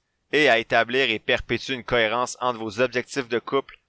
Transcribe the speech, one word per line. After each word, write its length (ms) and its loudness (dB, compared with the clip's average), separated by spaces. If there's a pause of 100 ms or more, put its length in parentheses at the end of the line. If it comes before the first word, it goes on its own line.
(320)
et 160 4
à 100 6
établir 520 0
et 100 -2
perpétuer 540 -4
une 100 -10
cohérence 560 0
entre 180 -2
vos 220 -4
objectifs 480 -2
de 100 0
couple, 400 -6 (100)